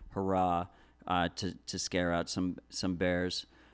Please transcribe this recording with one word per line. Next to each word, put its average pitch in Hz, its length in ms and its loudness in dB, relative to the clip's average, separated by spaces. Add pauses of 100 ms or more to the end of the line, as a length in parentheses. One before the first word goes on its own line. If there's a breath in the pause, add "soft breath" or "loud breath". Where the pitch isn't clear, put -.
hurrah, 92 580 2 (400 soft breath)
uh, 87 300 2
to, - 180 -4 (120)
to 92 120 -6
scare 87 340 0
out 85 160 0
some, 90 280 -2 (120)
some 92 260 -2
bears, 90 520 0 (260 loud breath)